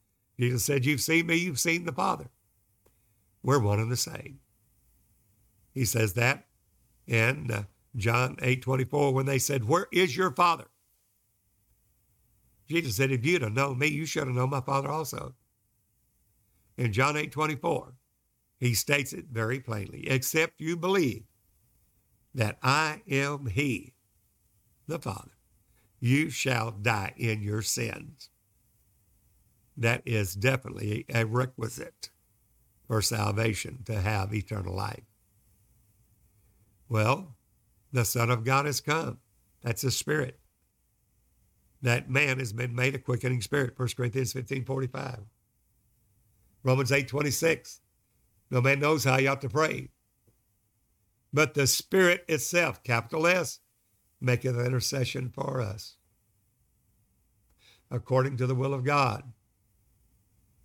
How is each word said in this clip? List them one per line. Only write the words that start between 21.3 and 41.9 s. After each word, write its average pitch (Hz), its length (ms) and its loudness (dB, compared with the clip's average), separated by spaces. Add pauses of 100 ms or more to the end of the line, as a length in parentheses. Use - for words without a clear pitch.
that 107 280 0
I 151 440 2
am 139 400 -2
he, 120 480 -2 (920)
the 160 120 -6
Father, - 380 -10 (600)
you 139 320 4
shall 120 400 0
die 104 460 0
in 110 260 -2
your 104 200 -2
sins." - 680 -6 (1500)
That 117 280 2
is 104 300 0
definitely 107 760 -2
a 117 160 2
requisite 117 840 -4 (760)
for 110 140 2
salvation, 110 840 -2
to 110 160 -2
have 101 340 0
eternal 98 400 -4
life. 98 300 -6 (1800)
Well, 127 480 2 (560)
the 123 120 2
Son 120 260 2
of 120 120 2
God 135 240 2
has 139 140 -2
come. 147 400 -2 (420)
That's 120 200 -4
the 127 100 0
Spirit. 147 480 -2 (1400)
That 120 280 2